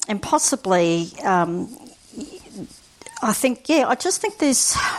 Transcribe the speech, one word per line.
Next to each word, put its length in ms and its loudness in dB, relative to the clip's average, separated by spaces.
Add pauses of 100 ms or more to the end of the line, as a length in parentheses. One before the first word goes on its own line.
and 140 -4
possibly, 920 2 (120)
um, 460 0 (1500)
I 120 0
think, 360 -2
yeah, 180 4
I 80 2
just 240 -2
think 200 -4
there's 360 2 (240)